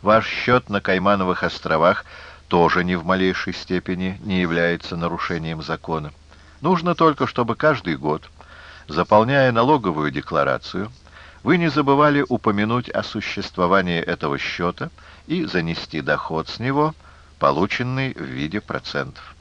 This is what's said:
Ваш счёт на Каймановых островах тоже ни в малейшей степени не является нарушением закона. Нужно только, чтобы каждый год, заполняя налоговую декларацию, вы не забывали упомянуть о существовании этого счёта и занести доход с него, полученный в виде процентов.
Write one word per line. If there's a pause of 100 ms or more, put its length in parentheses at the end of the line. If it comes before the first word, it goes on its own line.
Ваш
счёт
на
Каймановых
островах (420)
тоже
ни
в
малейшей
степени
не
является
нарушением
закона. (500)
Нужно
только,
чтобы
каждый
год, (580)
заполняя
налоговую
декларацию, (560)
вы
не
забывали
упомянуть
о
существовании
этого
счёта (360)
и
занести
доход
с
него, (460)
полученный
в
виде
процентов.